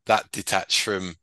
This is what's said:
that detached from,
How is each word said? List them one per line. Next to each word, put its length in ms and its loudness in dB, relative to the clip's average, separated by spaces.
that 260 2
detached 500 0
from, 400 -2